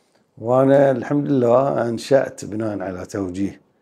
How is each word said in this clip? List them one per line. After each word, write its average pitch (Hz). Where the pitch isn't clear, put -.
وأنا 135
الحمد 143
لله 131
أنشأت 131
بناء 104
على 92
توجيه 95